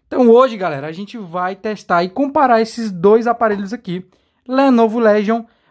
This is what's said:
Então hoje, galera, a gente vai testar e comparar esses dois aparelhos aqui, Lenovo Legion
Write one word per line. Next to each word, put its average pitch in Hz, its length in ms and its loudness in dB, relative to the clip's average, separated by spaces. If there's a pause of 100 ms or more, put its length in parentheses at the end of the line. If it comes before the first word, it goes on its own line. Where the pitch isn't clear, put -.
Então 247 200 2
hoje, 233 280 6
galera, 156 320 -6
a 160 40 -10
gente 202 240 -14
vai 180 380 -8
testar 196 480 -2
e 185 60 -2
comparar 269 520 0
esses 226 300 -6
dois 208 380 2
aparelhos 208 440 -2
aqui, 185 320 -8 (420)
Lenovo 247 520 0
Legion 220 460 0 (260)